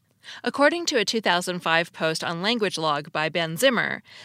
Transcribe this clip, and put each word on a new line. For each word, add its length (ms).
According 420
to 100
a 60
two 160
thousand 400
five 320
post 320
on 180
Language 360
Log 340
by 160
Ben 300
Zimmer, 440